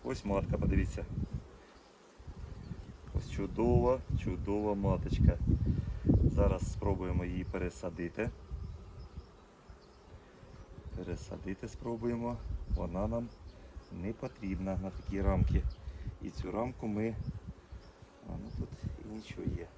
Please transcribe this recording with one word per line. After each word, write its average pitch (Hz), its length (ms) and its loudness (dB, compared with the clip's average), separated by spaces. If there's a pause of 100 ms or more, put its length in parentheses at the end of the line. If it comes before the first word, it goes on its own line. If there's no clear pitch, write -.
Ось - 220 -4
матка, 98 320 4
подивіться. 95 480 4 (2000)
Ось - 180 -4
чудова, 120 680 4 (200)
чудова 104 560 0
маточка. 98 640 6 (880)
Зараз 95 480 4
спробуємо 92 540 0
її 90 180 -2
пересадити. 90 880 -2 (2750)
Пересадити 90 720 -4
спробуємо. 120 720 -2 (320)
Вона 90 380 0
нам 117 220 0 (600)
не 90 220 -4
потрібна 95 640 -2
на 92 120 -2
такі - 320 -2
рамки. 95 420 6 (580)
І - 80 -6
цю - 220 -4
рамку 120 360 0
ми... 107 280 0 (1120)
а, - 20 -6 (120)
ну - 60 -8 (100)
тут - 100 -4 (360)
і 107 100 -8
нічого - 320 -6 (100)
є. 85 100 -6 (100)